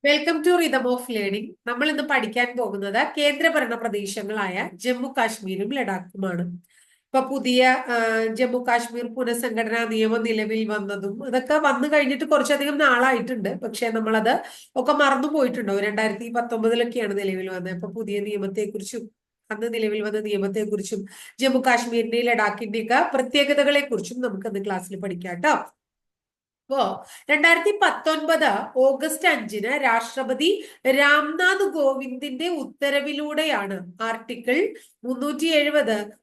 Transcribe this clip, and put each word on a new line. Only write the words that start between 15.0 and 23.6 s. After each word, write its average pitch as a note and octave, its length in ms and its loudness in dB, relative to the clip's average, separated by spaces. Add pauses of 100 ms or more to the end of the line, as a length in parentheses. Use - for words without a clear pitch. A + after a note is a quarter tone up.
പോയിട്ടുണ്ടാവും. A#3+ 520 0
രണ്ടായിരത്തി G#3+ 520 -2
പത്തൊമ്പതിലൊക്കെയാണ് A#3 840 0
നിലവിൽ F#3+ 320 -4
വന്നത്. F#3 240 -6
അപ്പൊ F3+ 140 -8
പുതിയ G3+ 320 -6
നിയമത്തെക്കുറിച്ചും G#3 880 -6 (400)
അന്ന് A3+ 240 -4
നിലവിൽ G#3+ 280 -2
വന്ന G#3+ 180 -2
നിയമത്തെക്കുറിച്ചും G3+ 840 -2 (340)
ജമ്മു C4 260 4
കാശ്മീരിന്റെ A#3 540 2
ലഡാക്കിന്റെ G#3+ 640 0
ഒക്കെ C4 320 2
പ്രത്യേകതകളെ C#4+ 680 4